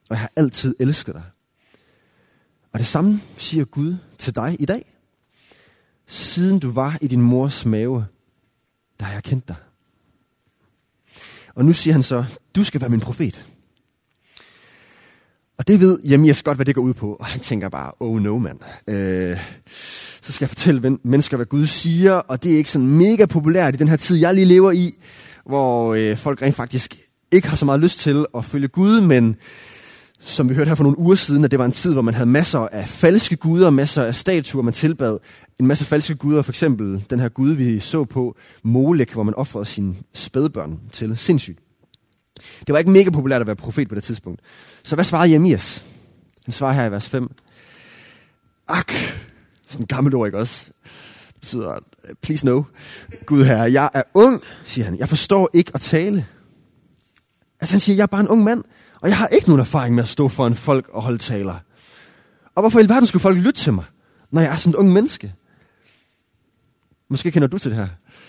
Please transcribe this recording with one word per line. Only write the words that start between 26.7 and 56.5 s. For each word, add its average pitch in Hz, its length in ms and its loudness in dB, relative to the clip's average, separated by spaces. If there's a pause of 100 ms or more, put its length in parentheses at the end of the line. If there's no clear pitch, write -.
ikke 175 160 4
har 151 80 -4
så - 80 -2
meget 139 160 2
lyst 170 180 2
til 147 360 0
at 113 100 -6
følge 139 240 -4
Gud, 202 320 2
men 123 360 4 (840)
som - 300 -4
vi 131 60 -2
hørte 147 140 0
her 160 60 2
for 151 80 0
nogle 143 160 2
uger 175 160 4
siden, 147 300 2
at 131 60 0
det 135 80 2
var 127 60 0
en 123 80 0
tid, 175 200 -2
hvor 135 100 0
man 113 120 0
havde 120 120 -2
masser 147 320 2
af 107 300 -6
falske 180 480 2
guder, 170 340 4
masser 143 340 0
af 117 100 -4
statuer, 151 480 -4
man 117 120 -2
tilbad 139 440 -2 (420)
en 127 60 4
masse 143 180 0
falske 151 300 -2
guder, 147 280 0
for - 80 -6
eksempel 104 600 -2
den 123 100 -2
her 123 80 -2
gud, 135 240 -2
vi 120 280 -2
så 156 240 -4
på, 123 320 -6 (260)
Molek, 131 500 2
hvor 113 100 -6
man 104 120 -2
ofrede 117 300 -8
sine 98 320 -6 (160)
spædbørn 98 680 -6 (120)
til. 113 240 -8
Sindssygt. 131 420 -2 (1080)
Det 147 60 0
var 147 60 4
ikke 170 120 4
mega 190 200 8
populært 135 300 0
at 113 60 -4
være 104 100 -4
profet 117 320 -6
på 107 60 -12
det 101 100 -8
tidspunkt. 90 360 -12 (420)
Så - 120 -8
hvad 165 100 0
svarede 170 260 2
Jeremias? 156 560 2 (580)
Han 123 80 -10
svarer 135 200 -4
her 135 120 0
i 110 60 -4
vers 101 180 -8
fem. 123 200 -6 (1400)
"Ak." 170 240 -4 (760)
Sådan - 160 -12
et 104 60 -8
gammelt 135 260 0
ord, 117 140 -2
ikke 98 100 -6
også? - 320 -8 (560)
Det - 140 -20
betyder, 90 380 -10 (440)
"Please 151 240 -4
no. 127 160 2 (640)
Gud 139 180 4
herre, 120 280 4
jeg 139 220 2
er 135 80 0 (120)
ung," 233 280 6 (220)
siger 120 200 -6
han. 92 140 -6
"Jeg 143 100 -4
forstår 185 440 2
ikke 165 220 4
at 120 60 -2
tale." 175 460 -2 (1300)